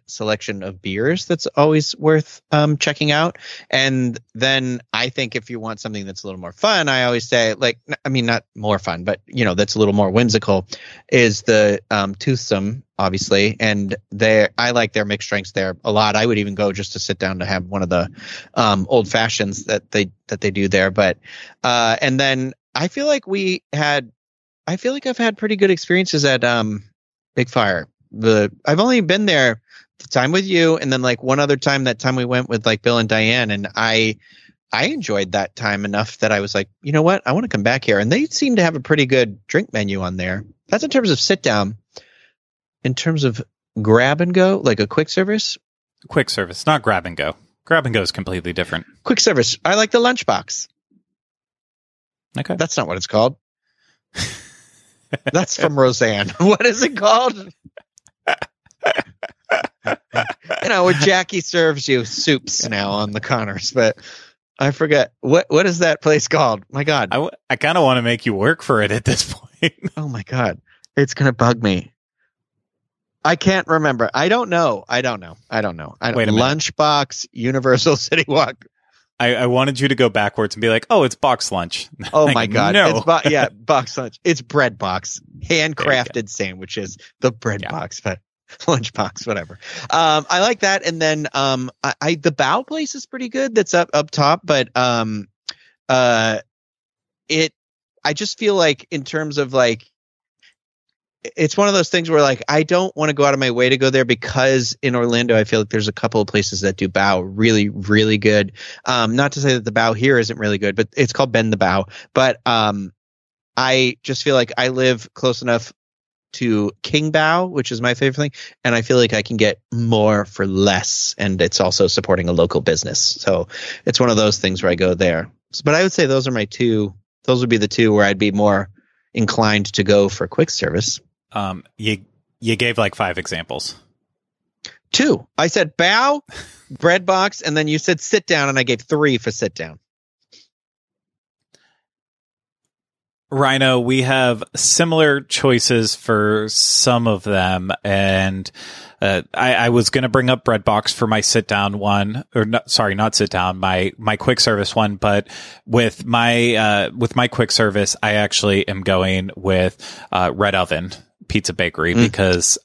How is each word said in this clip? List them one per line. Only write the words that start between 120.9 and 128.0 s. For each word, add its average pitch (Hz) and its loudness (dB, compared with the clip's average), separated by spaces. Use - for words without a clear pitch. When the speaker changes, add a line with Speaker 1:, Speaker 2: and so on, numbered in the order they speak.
Speaker 1:
and 95 -2
it's 85 0
also 92 2
supporting 90 0
a 87 0
local 85 2
business. - -2
So - -2
it's - 0
one 123 2
of 110 2
those 107 2
things 92 -2
where 92 2
I 87 2
go 90 2
there. 87 0
S-, - -12
but 147 -2
I 170 2
would 190 0
say 175 0
those 135 0
are 131 -2
my 110 -2
two, 107 -2
those 127 2
would 123 0
be 117 2
the 107 0
two 113 2
where 104 4